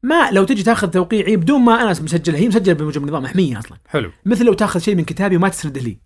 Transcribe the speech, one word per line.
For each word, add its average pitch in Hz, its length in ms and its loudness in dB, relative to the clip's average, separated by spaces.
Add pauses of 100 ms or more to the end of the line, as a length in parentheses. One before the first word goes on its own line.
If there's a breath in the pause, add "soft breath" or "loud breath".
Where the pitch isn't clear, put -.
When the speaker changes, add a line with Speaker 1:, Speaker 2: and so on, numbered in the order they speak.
Speaker 1:
ما 302 280 0
لو 196 120 4
تجي 202 200 0
تاخذ 214 260 2
توقيعي 185 460 0
بدون 226 260 2
ما 233 200 4
أنا 226 80 0
مسجلها، 160 500 -2
هي 220 80 2
مسجلة 190 260 2
بموجب 147 300 -4
النظام، 143 200 -6
محمية 131 360 -2
أصلًا. - 180 -14 (100)
Speaker 2:
حلو. 113 240 -4 (140)
Speaker 1:
مثل 233 200 2
لو 220 80 4
تاخذ 196 260 -2
شيء 202 160 -2
من 170 80 0
كتابي 185 340 -2
وما 190 120 2
تسرد 139 280 -8
لي. 117 280 -8